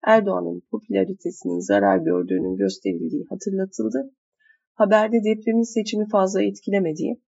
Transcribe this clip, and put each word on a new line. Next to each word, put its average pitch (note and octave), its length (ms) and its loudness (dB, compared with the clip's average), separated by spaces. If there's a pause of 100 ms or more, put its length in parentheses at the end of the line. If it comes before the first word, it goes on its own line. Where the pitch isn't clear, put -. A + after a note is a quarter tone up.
Erdoğan'ın F#3 580 2 (100)
popülaritesinin F3 880 -4
zarar G2 380 4
gördüğünün F2+ 580 0
gösterildiği F#2+ 760 -4
hatırlatıldı. G#3 840 -6 (640)
Haberde G#3+ 500 2
depremin A3 500 0
seçimi G#3+ 340 -2
fazla G3 360 0
etkilemediği G3 840 -4